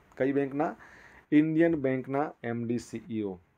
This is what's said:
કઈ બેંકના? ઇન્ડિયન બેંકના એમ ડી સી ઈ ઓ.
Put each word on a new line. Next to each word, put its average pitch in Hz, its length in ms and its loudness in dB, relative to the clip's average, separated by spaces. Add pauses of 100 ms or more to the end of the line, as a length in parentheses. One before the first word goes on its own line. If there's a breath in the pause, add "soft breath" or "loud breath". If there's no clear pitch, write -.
(180)
કઈ 131 140 2
બેંકના? 139 440 -2 (560 loud breath)
ઇન્ડિયન 160 440 4
બેંકના 135 560 -2 (120)
એમ 117 240 -4
ડી 120 100 -2
સી 117 320 -8
ઈ 110 120 -4
ઓ. 95 180 -6 (180)